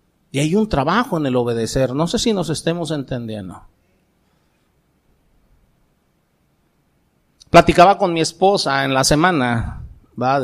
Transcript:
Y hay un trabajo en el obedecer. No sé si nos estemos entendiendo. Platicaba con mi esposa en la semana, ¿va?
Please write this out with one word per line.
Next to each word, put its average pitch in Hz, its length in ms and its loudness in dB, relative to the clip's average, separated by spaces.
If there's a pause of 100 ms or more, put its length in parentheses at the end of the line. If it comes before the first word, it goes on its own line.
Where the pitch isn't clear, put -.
(320)
Y 135 80 -4
hay 156 160 0
un 214 140 0
trabajo 170 480 -2
en 151 80 -2
el 127 100 -2
obedecer. 120 580 -2
No 156 140 -2
sé 226 100 -4
si 226 160 -2
nos 170 160 -4
estemos 165 420 -4
entendiendo. 117 720 -8 (4000)
Platicaba 175 480 6
con 190 160 0
mi 165 80 -2
esposa 156 640 0
en 135 80 -2
la 131 100 2
semana, 143 800 0 (360)
¿va? 131 240 0